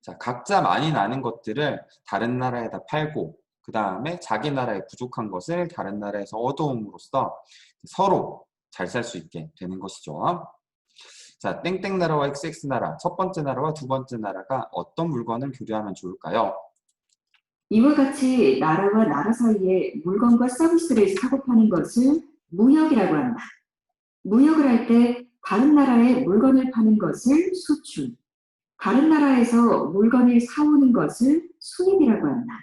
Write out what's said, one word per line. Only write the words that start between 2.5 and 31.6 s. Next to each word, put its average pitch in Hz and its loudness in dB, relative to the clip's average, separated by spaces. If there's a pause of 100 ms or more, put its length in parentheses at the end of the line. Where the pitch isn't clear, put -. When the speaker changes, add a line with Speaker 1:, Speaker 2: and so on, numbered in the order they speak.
Speaker 1:
팔고 151 -6 (280)
그 - -20
다음에 113 -6
자기 151 -6
나라에 117 -6
부족한 120 -12
것을 165 -6
다른 104 -10
나라에서 101 -10
얻어옴으로써 120 -6 (520)
서로 - -2 (240)
잘 90 -10
살 120 -6
수 - -12
있게 80 -16
되는 92 -12
것이죠. 95 -8 (960)
자, - -8
땡땡 190 -6
나라와 156 -2
엑스엑스 147 -10
나라, 104 -4
첫 175 -6
번째 180 -6
나라와 139 -4
두 143 -12
번째 127 -6
나라가 107 -8
어떤 170 -8
물건을 120 -6
교류하면 107 -8
좋을까요? 95 -6 (1160)
Speaker 2:
이와 254 4
같이 254 2
나라와 202 2
나라 147 -2
사이에 190 0
물건과 233 2
서비스를 262 2
사고 269 -2
파는 226 4
것을 247 0 (280)
무역이라고 233 4
한다. 123 -2 (840)
무역을 277 4
할 233 2
때 240 4 (220)
다른 262 4
나라에 254 4
물건을 254 4
파는 220 4
것을 302 0
수출, 240 -6 (640)
다른 254 2
나라에서 240 4
물건을 233 4
사오는 285 4
것을 226 0 (100)
수입이라고 320 2